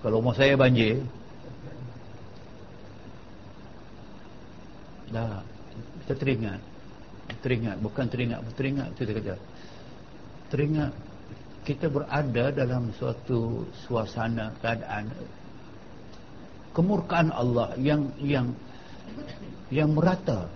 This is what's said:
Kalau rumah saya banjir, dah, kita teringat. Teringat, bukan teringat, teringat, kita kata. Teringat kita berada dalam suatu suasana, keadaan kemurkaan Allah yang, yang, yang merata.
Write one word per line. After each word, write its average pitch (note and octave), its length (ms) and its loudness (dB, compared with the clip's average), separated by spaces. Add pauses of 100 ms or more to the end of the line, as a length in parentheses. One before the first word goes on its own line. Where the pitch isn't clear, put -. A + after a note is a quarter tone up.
Kalau A2 240 4
rumah B2 80 6
saya C3+ 240 8
banjir, B2 480 8 (4000)
dah, A2+ 320 -2 (560)
kita - 160 0
teringat. A2+ 440 0 (840)
Teringat, A2+ 400 2
bukan A#2+ 240 0
teringat, A#2 320 0 (160)
teringat, C3+ 400 0
kita G#2+ 160 -2
kata. G2+ 220 -2 (1120)
Teringat D3 440 2 (760)
kita D3 240 2
berada C#3 560 2
dalam B2+ 480 2
suatu A#2 720 0 (160)
suasana, A2+ 800 0
keadaan A2 480 -2 (1600)
kemurkaan E3+ 560 6
Allah A#2+ 480 2
yang, D3 320 4 (160)
yang, C3 320 4 (1120)
yang D3+ 240 6
merata. D3+ 640 4